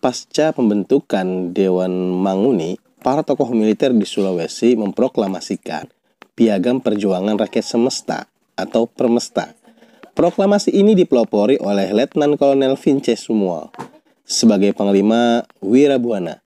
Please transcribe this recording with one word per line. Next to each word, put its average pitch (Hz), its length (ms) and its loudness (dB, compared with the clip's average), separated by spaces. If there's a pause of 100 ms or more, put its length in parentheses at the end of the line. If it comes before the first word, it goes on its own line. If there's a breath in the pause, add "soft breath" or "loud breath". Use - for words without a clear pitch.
pasca 151 560 -2
pembentukan 95 960 -2
Dewan 92 400 0 (240)
Manguni, 95 640 0 (240)
para 135 160 0
tokoh 131 320 -2
militer 110 400 2
di 104 160 2
Sulawesi 95 720 -2
memproklamasikan 98 1120 -4 (400)
Piagam 113 480 0
Perjuangan 104 560 -2
Rakyat 107 320 -2
Semesta - 500 -2 (380)
atau 117 320 -2
Permesta. 117 640 -2 (640 loud breath)
Proklamasi 196 560 0
ini 202 240 4
dipelopori 120 640 2
oleh 98 320 -2
Letnan 143 480 0
Kolonel 135 400 2
Vince 139 320 0
Sumual 98 560 -4 (560)
sebagai 101 480 2
Panglima 110 720 2 (160)
Wirabuana. 120 880 0